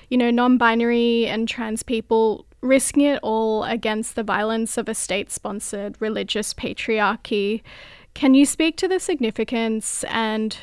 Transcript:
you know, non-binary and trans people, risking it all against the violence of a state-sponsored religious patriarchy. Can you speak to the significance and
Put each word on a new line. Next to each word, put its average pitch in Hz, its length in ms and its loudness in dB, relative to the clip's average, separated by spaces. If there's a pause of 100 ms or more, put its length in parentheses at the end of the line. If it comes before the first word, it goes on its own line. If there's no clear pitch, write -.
you 254 80 0
know, 240 140 4
non-binary 233 960 4
and 220 220 -4
trans 220 360 -6
people, 226 640 0 (140)
risking 269 420 4
it 285 200 2
all 220 420 0
against 220 500 -4
the 233 80 -4
violence 220 560 -2
of 220 100 -4
a 220 60 -6
state-sponsored 202 1040 -6
religious 208 540 -4
patriarchy. 214 1080 -2 (520)
Can 269 180 4
you 277 140 8
speak 320 300 0
to 370 120 -2
the 370 120 0
significance 226 1040 -2
and 220 580 -2